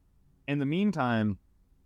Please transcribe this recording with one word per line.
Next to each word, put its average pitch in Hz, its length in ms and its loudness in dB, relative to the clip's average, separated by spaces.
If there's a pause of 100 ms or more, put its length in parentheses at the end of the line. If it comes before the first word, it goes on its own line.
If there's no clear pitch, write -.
(480)
in 143 100 -2
the 143 80 -2
meantime, 135 720 0 (480)